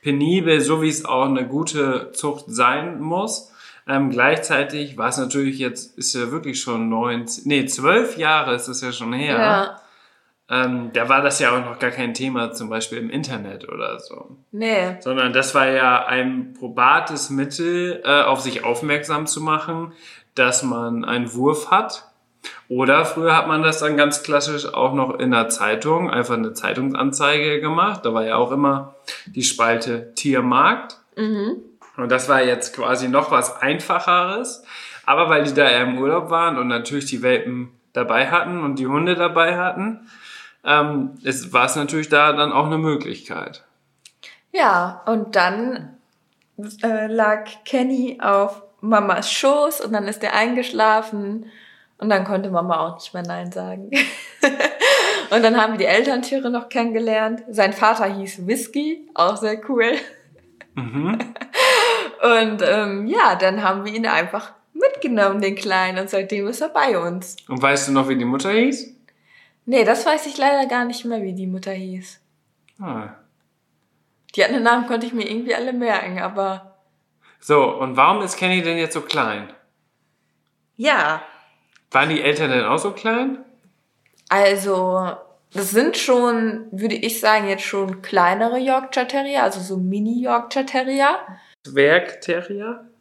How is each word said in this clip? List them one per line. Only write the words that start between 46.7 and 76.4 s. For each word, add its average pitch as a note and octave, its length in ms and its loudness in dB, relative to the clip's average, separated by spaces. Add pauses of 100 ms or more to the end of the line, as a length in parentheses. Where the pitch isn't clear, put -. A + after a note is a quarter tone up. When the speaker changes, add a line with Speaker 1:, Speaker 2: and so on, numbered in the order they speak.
Speaker 2:
äh, A3 240 -2
lag G#3+ 380 2 (200)
Kenny B3+ 560 -2
auf G3+ 420 2 (200)
Mamas G3+ 480 2
Schoß D4 520 2
und G#3 100 -4
dann G3+ 160 -2
ist G#3+ 160 -6
er - 100 -2
eingeschlafen A3 1120 0 (520)
und - 100 -4
dann G3 160 2
konnte G3 260 -4
Mama E3+ 300 -2
auch E3+ 160 -4
nicht - 180 -18
mehr F3+ 80 -8
Nein F3 300 -10
sagen. F#3 400 -10
<laughs> G4 1400 0
Und A3+ 120 4
dann A3+ 140 6
haben A3 180 2
wir G3 40 -6
die F#3+ 80 2
Elterntiere B3+ 640 2
noch A#3+ 180 -4
kennengelernt. A3+ 840 -2
Sein G#3 220 2
Vater A3 320 2
hieß G3 420 -6
Whisky, C#4+ 680 -4
auch F#3 220 2
sehr G#3+ 240 -4 (100)
cool. A#3+ 220 2 (840)
Speaker 1:
Mhm. C#3+ 440 -4 (560)
Speaker 2:
<laughs> A4+ 480 0 (200)
Und, G#3+ 200 -2
ähm, G3+ 440 0
ja, D#4 300 4
dann F#3+ 260 2
haben G3 220 0
wir G#3+ 100 -8
ihn A3+ 120 -2
einfach F3+ 460 -2 (220)
mitgenommen, B3 680 2
den G3 140 0
Kleinen, F#3 440 0
und G3 120 -6
seitdem G3+ 380 -2
ist A#3+ 120 -6
er D#4 80 -2
bei G3+ 300 2
uns. F3 380 -6 (120)
Speaker 1:
Und B2+ 140 -4
weißt C#3 260 2
du C#3 40 0
noch, C3+ 160 4
wie C3 80 0
die A#2+ 80 0
Mutter C3+ 260 -2
hieß? A#3+ 420 0 (720)
Speaker 2:
Nee, A#3+ 180 4
das A3+ 200 2
weiß D#4 220 0
ich C#4 100 -10
leider C#4 320 2
gar B3 160 0
nicht A#3+ 200 -8
mehr, A3+ 180 -4
wie F#3+ 100 -6
die F#3 140 -8
Mutter F#3 260 -6
hieß. F#3 480 -12 (600)
Speaker 1:
Ah. A2 320 -10 (1200)
Speaker 2:
Die - 100 4
anderen A#3+ 200 0
Namen A#3+ 220 4
konnte A#3 200 -2
ich A#3+ 80 -10
mir G#3+ 140 -4
irgendwie A#3 260 -4
alle B3 180 -4
merken, G#3 460 -2
aber F#3+ 560 -6 (680)